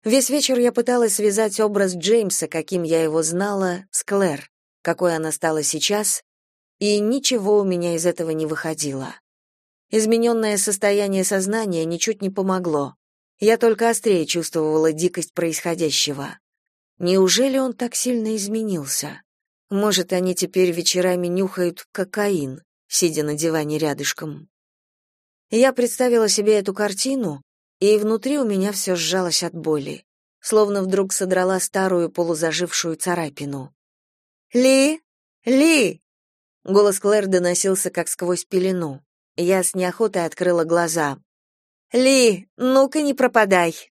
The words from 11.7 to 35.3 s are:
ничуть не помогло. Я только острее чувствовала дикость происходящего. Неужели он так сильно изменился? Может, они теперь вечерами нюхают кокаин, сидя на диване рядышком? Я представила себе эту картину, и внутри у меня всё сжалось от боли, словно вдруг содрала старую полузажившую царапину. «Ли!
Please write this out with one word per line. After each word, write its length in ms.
ничуть 380
не 80
помогло. 680
Я 200
только 320
острее 360
чувствовала 680
дикость 420
происходящего. 1040
Неужели 600
он 140
так 220
сильно 420
изменился? 840
Может, 420
они 220
теперь 360
вечерами 580
нюхают 640
кокаин, 680
сидя 340
на 120
диване 440
рядышком? 720
Я 220
представила 560
себе 300
эту 140
картину, 680
и 160
внутри 400
у 60
меня 260
всё 240
сжалось 480
от 120
боли, 500
словно 440
вдруг 300
содрала 460
старую 520
полузажившую 840
царапину. 800
«Ли! 500